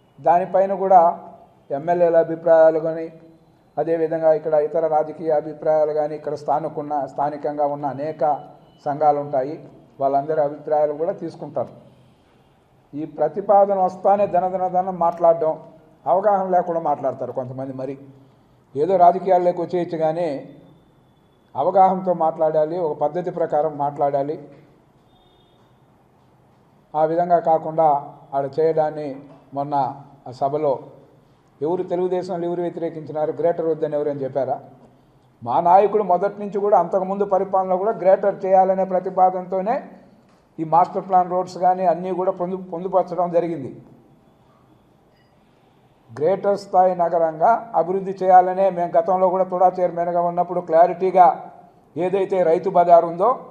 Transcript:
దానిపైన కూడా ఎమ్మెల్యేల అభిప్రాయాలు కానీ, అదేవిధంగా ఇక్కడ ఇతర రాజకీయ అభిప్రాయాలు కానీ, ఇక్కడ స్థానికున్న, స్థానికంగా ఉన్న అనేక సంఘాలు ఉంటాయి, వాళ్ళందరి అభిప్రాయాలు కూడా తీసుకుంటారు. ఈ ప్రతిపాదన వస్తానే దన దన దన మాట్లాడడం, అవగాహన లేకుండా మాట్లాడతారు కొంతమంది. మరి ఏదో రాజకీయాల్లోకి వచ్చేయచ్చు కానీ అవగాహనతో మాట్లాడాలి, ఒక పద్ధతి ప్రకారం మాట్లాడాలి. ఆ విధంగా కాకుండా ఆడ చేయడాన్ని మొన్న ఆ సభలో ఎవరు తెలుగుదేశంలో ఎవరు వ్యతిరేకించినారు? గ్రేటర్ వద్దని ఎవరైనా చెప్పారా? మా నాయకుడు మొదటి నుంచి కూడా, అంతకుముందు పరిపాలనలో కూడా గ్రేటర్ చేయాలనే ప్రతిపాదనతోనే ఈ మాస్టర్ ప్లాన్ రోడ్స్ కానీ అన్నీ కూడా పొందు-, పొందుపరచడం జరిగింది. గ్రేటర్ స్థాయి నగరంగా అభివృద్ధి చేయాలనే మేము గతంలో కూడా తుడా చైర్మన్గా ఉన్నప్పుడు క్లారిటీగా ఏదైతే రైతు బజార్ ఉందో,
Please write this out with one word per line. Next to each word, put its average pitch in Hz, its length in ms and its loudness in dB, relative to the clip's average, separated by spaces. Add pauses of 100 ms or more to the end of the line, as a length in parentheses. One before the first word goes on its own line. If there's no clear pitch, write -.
(260)
దానిపైన 185 460 2 (100)
కూడా 190 180 6 (760)
ఎమ్మెల్యేల 170 400 2 (100)
అభిప్రాయాలు 160 600 4
కానీ, 165 180 -6 (760)
అదేవిధంగా 160 580 0
ఇక్కడ 156 160 -2 (140)
ఇతర 165 260 0
రాజకీయ 156 360 -2 (120)
అభిప్రాయాలు 156 560 0
కానీ, 151 220 -2
ఇక్కడ 147 220 -8
స్థానికున్న, 151 520 -4 (180)
స్థానికంగా 147 640 -4
ఉన్న 147 100 -8 (120)
అనేక 156 260 -8 (640)
సంఘాలు 147 380 2
ఉంటాయి, 143 300 -4 (460)
వాళ్ళందరి 139 460 0
అభిప్రాయాలు 151 560 -2
కూడా 185 180 -2
తీసుకుంటారు. 147 520 -10 (1300)
ఈ 156 40 -8 (140)
ప్రతిపాదన 196 600 2 (100)
వస్తానే 202 460 0
దన 180 200 0
దన 185 200 -2
దన 185 300 -2
మాట్లాడడం, 165 500 2 (600)
అవగాహన 196 420 2
లేకుండా 170 340 -2
మాట్లాడతారు 127 480 -4
కొంతమంది. 131 340 -10 (100)
మరి 135 140 -8 (800)
ఏదో 170 300 0
రాజకీయాల్లోకి 180 600 4
వచ్చేయచ్చు 170 380 -4
కానీ 160 240 -2 (1300)
అవగాహనతో 180 600 2 (100)
మాట్లాడాలి, 156 520 0 (120)
ఒక 147 160 -6
పద్ధతి 170 340 -4
ప్రకారం 156 340 -2 (120)
మాట్లాడాలి. 143 540 -2 (2500)
ఆ 156 100 0 (100)
విధంగా 175 260 2 (120)
కాకుండా 160 360 2 (480)
ఆడ 139 80 -2 (140)
చేయడాన్ని 156 500 0 (480)
మొన్న 143 180 -4 (540)
ఆ 127 100 -12
సభలో 147 320 0 (960)
ఎవరు 180 260 -2
తెలుగుదేశంలో 180 580 -4
ఎవరు 175 160 -4
వ్యతిరేకించినారు? 156 720 -6
గ్రేటర్ 170 320 0
వద్దని 156 280 -4
ఎవరైనా 147 260 -4
చెప్పారా? 127 320 -4 (880)
మా 120 100 -2 (120)
నాయకుడు 202 420 4
మొదటి 196 320 0
నుంచి 202 220 -8
కూడా, 208 180 4
అంతకుముందు 190 420 -2 (100)
పరిపాలనలో 190 480 0
కూడా 214 200 -2
గ్రేటర్ 190 420 2
చేయాలనే 190 480 4
ప్రతిపాదనతోనే 185 840 0 (800)
ఈ 160 160 -6
మాస్టర్ 185 340 2
ప్లాన్ 180 260 2
రోడ్స్ 180 300 -4
కానీ 185 280 2
అన్నీ 180 280 -6
కూడా 185 200 0
పొందు-, 185 200 -6 (140)
పొందుపరచడం 180 640 -2
జరిగింది. 165 360 -4 (2500)
గ్రేటర్ 190 560 0
స్థాయి 185 360 4
నగరంగా 165 480 2 (300)
అభివృద్ధి 185 420 -4
చేయాలనే 185 540 6
మేము 170 220 -4
గతంలో 185 360 2
కూడా 185 180 0
తుడా 185 180 4 (100)
చైర్మన్గా 175 400 -2 (100)
ఉన్నప్పుడు 175 300 -2 (100)
క్లారిటీగా 175 580 4 (800)
ఏదైతే 190 320 -2 (140)
రైతు 180 160 0 (100)
బజార్ 170 340 6
ఉందో, 190 200 0 (180)